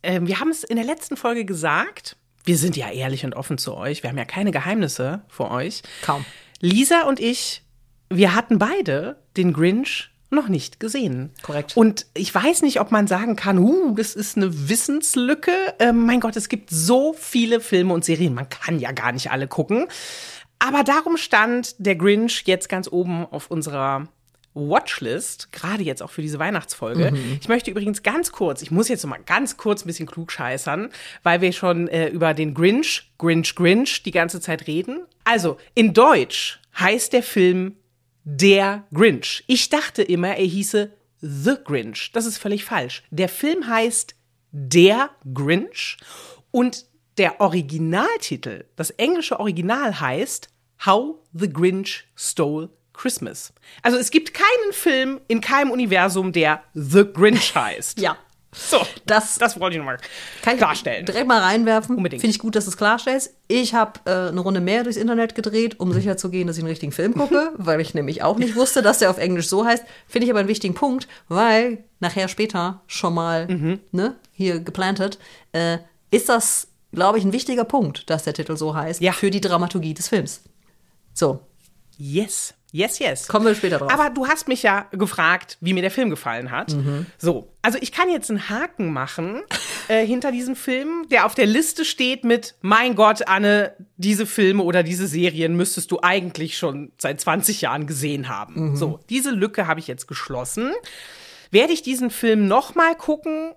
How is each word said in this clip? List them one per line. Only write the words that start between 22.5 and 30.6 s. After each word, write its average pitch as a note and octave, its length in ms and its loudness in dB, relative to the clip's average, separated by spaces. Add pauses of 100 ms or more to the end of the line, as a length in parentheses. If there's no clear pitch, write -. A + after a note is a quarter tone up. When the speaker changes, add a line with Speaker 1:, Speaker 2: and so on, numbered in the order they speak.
Speaker 1:
ganz F#3 220 -4
oben F3 400 -2
auf D3 220 -10
unserer C#3 560 -4 (460)
Watchlist, D3 1000 -4
gerade G3 320 -4
jetzt C3+ 180 -6
auch - 80 -14
für E3 120 -10
diese D3+ 180 -6
Weihnachtsfolge. D#3 720 -2
Speaker 2:
Mhm. C3 280 -4
Speaker 1:
Ich - 80 -12
möchte A#3+ 220 0
übrigens G3+ 320 -4
ganz D#4+ 300 -2
kurz, D3+ 300 -2
ich - 100 -12
muss F#3 160 2
jetzt A#3 160 -4
noch C#3+ 60 -6
mal G2+ 140 -10
ganz A#3+ 320 0
kurz G#3 280 -2
ein - 20 -8
bisschen E3+ 200 -8
klugscheißern, D3+ 840 -6 (340)